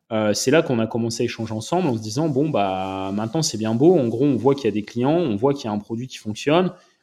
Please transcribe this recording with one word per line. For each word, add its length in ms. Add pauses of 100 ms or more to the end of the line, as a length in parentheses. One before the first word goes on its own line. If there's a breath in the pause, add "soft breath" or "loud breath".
(120)
euh, 220
c'est 160
là 100
qu'on 180
a 80
commencé 360
à 20
échanger 300
ensemble 340
en 80
se 60
disant, « 260
Bon, 220
bah, 640
maintenant, 260
c'est 160
bien 180
beau. 220
En 120
gros, 180
on 100
voit 180
qu'il 120
y 20
a 40
des 120
clients, 320
on 180
voit 200
qu'il 100
y 40
a 40
un 60
produit 300
qui 100
fonctionne. 560 (280 loud breath)